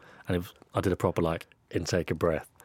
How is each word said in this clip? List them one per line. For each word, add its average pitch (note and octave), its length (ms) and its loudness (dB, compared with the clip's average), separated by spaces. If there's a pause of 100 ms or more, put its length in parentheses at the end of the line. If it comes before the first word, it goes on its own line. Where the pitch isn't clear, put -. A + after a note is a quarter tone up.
(260)
and F#2 100 0
it - 40 0
was, F#2+ 120 -10 (220)
I F#2+ 60 0
did F#2 120 2
a F2 40 2
proper, - 240 2
like, E2 260 0 (240)
intake E2+ 400 0
of D#2+ 80 -4
breath. D#2+ 300 0 (160)